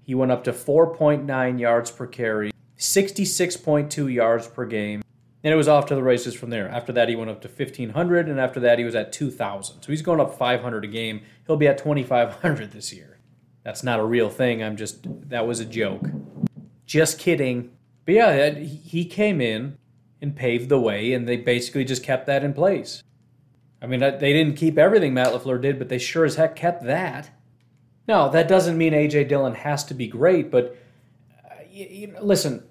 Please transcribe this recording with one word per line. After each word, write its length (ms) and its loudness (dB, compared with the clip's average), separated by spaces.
He 140 -6
went 160 2
up 140 0
to 80 0
four 400 2
point 300 2
nine 360 -2
yards 320 2
per 160 -12
carry, 440 -4
sixty-six 800 -2
point 340 0
two 180 -4
yards 400 2
per 180 -10
game. 380 -6
And 100 2
it 40 4
was 100 2
off 200 6
to 80 -2
the 80 -2
races 320 0
from 140 -12
there. 180 -6
After 240 -8
that, 160 2
he 80 -2
went 140 -6
up 120 -12
to 60 -14
fifteen 440 -8
hundred, 360 0
and 120 -4
after 200 -2
that, 200 4
he 60 -2
was 100 -4
at 180 -4
two 180 -4
thousand. 500 -8
So 100 -12
he's 100 -4
going 180 2
up 180 -2
five 240 0
hundred 220 -6
a 60 -10
game. 320 -8
He'll 80 0
be 120 4
at 100 4
twenty-five 640 0
hundred 320 -4
this 180 -14
year. 280 -20
That's 200 -10
not 160 0
a 40 0
real 260 2
thing. 340 -2
I'm 120 -6
just, 300 -12
that 160 -4
was 140 -4
a 60 -8
joke. 420 -6
Just 320 2
kidding. 520 -2
But 100 4
yeah, 200 6
that, 220 2
he 480 -6
came 340 0
in 380 -4
and 160 -6
paved 320 -2
the 120 4
way, 340 0
and 140 -2
they 100 0
basically 480 -2
just 180 -4
kept 220 -2
that 180 0
in 100 -2
place. 500 -2
I 60 -14
mean, 140 -2
they 340 2
didn't 220 2
keep 240 2
everything 340 6
Matt 180 2
LaFleur 300 -2
did, 160 0
but 120 -8
they 100 -4
sure 260 0
as 100 0
heck 200 2
kept 300 -2
that. 440 -4
Now, 220 4
that 180 4
doesn't 320 4
mean 160 4
A 120 4
J 160 2
Dillon 300 0
has 320 -4
to 80 -12
be 140 -6
great, 420 2
but, 260 0
uh, 240 -20
y-, 200 -16
you 160 -16
know, 160 -14
listen, 480 2